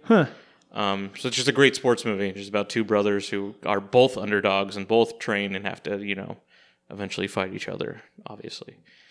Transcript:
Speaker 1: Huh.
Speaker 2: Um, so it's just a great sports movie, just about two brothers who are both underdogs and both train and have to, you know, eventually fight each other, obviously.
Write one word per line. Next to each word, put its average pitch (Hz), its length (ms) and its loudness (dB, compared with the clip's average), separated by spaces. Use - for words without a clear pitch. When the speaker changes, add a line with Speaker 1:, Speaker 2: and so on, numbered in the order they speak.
Speaker 1:
Huh. 190 220 6
Speaker 2:
Um, 98 440 -2
so - 100 -6
it's 117 80 -4
just 127 120 -2
a 139 40 4
great 135 240 6
sports 120 300 2
movie, 101 260 0
just 101 160 -12
about 101 220 -2
two 113 120 0
brothers 104 460 2
who 101 260 -6
are 101 120 2
both 104 380 4
underdogs 98 580 0
and 98 140 -8
both 113 300 2
train 101 360 -4
and 98 120 -6
have - 160 -10
to, 101 160 -4
you 101 160 -4
know, 95 240 -12
eventually 98 380 -6
fight 95 260 -4
each - 160 -8
other, - 320 -8
obviously. - 500 -16